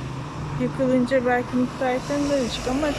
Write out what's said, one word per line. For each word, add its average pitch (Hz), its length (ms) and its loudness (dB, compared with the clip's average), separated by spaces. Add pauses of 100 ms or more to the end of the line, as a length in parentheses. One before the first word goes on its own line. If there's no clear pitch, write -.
(600)
Yıkılınca 254 680 2
belki 247 300 0
müteahhitten 262 760 0
de 269 240 2
çık - 140 -4
ama 285 200 0 (100)